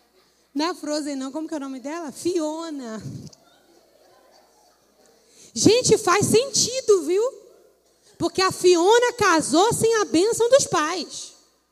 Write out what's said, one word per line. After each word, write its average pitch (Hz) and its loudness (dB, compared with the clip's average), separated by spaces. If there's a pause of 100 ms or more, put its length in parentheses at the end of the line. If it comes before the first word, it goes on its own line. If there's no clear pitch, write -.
(540)
Não 294 -2
é 349 -2
a 349 -6
Frozen, 294 -6
não. 269 -8
Como 311 -8
que 330 -8
é 311 -6
o 269 -8
nome 269 -12
dela? 294 -10
Fiona. 302 -6 (2500)
Gente, 427 4
faz 370 0
sentido, 466 0
viu? 359 0 (960)
Porque 330 -2
a 381 2
Fiona 403 4
casou 349 2
sem 453 0
a 415 0
bênção 427 0
dos 523 4
pais. 320 -4 (380)